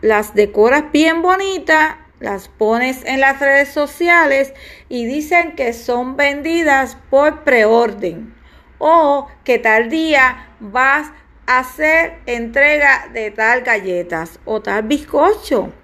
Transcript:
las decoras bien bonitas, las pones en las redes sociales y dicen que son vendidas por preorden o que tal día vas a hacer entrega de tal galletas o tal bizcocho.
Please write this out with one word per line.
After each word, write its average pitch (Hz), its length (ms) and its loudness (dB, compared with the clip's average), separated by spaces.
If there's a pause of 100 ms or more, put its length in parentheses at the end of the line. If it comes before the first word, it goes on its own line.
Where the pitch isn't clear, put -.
las 214 320 0
decoras 220 580 2
bien 320 300 2
bonitas, 359 720 0 (240)
las 196 280 -8
pones 240 580 -2
en 262 160 -2
las 269 180 2
redes 277 300 2
sociales 294 840 0 (360)
y 240 160 -6
dicen 311 500 -2
que 240 180 -4
son 247 440 -6
vendidas 285 800 0 (120)
por 294 340 2
preorden 220 920 0 (440)
o 294 500 2 (160)
que 247 160 0
tal 226 300 2
día 277 580 0 (120)
vas 262 520 -2 (340)
a 254 140 0
hacer 311 680 -2
entrega 262 880 0
de 220 180 -8
tal 226 300 0
galletas 175 840 -4
o 220 160 -6
tal 202 220 -4
bizcocho. 294 880 -2 (120)